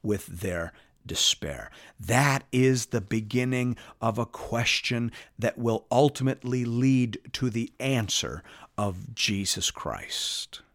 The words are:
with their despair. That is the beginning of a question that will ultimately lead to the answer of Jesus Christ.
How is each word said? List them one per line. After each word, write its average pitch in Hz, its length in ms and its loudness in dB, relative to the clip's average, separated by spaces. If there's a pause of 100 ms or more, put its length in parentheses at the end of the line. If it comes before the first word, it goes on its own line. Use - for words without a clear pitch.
with 104 240 -2
their 87 460 -6 (320)
despair. - 680 -2 (300)
That 135 500 2
is 127 360 4
the 110 160 -2
beginning 123 760 0 (240)
of 113 180 0
a 113 80 -2
question - 880 -2 (260)
that 120 200 0
will 117 320 0
ultimately 127 760 2
lead 123 540 4 (160)
to 127 160 -2
the 117 280 -4
answer 110 640 -2 (360)
of 101 360 -4
Jesus - 560 -2
Christ. - 920 -8 (120)